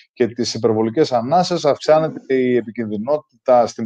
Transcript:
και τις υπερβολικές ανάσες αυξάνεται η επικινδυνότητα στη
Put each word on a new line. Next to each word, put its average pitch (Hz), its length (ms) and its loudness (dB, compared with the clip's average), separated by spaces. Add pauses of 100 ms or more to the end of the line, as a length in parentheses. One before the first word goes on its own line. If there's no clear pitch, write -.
(140)
και 120 140 0
τις 113 260 -6
υπερβολικές 113 580 0
ανάσες 156 540 0
αυξάνεται 151 720 0
η 127 200 2
επικινδυνότητα 117 1120 0
στη - 180 -8